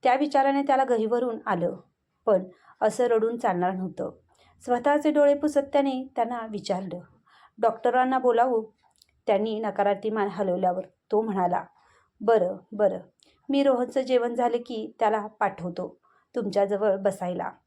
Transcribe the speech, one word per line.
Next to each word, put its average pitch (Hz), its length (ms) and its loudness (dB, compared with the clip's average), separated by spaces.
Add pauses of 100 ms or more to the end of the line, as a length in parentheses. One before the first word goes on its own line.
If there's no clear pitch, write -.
त्या 254 120 4
विचाराने 277 480 2
त्याला 269 220 2
गहिवरून 233 600 -2
आलं, 175 300 -2 (500)
पण 190 180 4 (360)
असं 214 240 0
रडून 233 320 2
चालणार 185 380 0
नव्हतं. 185 360 -8 (540)
स्वतःचे 285 460 2
डोळे 285 240 4
पुसत 294 240 0
त्याने 277 580 -2
त्यांना 240 240 -2 (100)
विचारलं, 185 500 -6 (580)
"डॉक्टरांना 240 600 2
बोलावू?" 240 460 2 (640)
त्यांनी 214 340 0
नकारार्थी 202 500 -2
मान 208 200 0
हलवल्यावर 185 540 -2 (280)
तो 208 100 2
म्हणाला, 180 420 -2 (560)
"बरं, 202 360 2 (160)
बरं, 202 260 0 (500)
मी 277 140 2
रोहनचं 254 380 0
जेवण 247 340 0
झालं 240 220 0
की 220 440 -8
त्याला 214 260 0
पाठवतो 180 720 -6 (340)
तुमच्याजवळ 202 640 0
बसायला." 185 560 -4 (140)